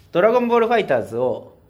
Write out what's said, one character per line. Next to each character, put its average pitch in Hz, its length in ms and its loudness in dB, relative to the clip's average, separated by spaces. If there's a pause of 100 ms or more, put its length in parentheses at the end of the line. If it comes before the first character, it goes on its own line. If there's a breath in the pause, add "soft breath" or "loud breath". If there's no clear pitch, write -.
(120)
ド 170 100 0
ラ 214 100 4
ゴ 247 80 2
ン 240 80 0
ボ 233 80 0
ー 233 60 4
ル 220 60 2
フ 240 60 -2
ァ 226 60 2
イ 185 60 -2
タ 135 160 0
ー 95 40 -10
ズ 107 120 -10
を 120 340 -4 (180)